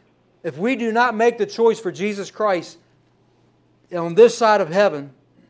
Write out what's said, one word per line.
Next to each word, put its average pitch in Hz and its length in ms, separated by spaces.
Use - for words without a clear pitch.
if 143 140
we 226 200
do 226 140
not 240 240
make 233 220
the 208 80
choice 226 340
for 185 120
Jesus 196 400
Christ 185 460
on 170 220
this 233 220
side 214 240
of 156 80
heaven, 156 420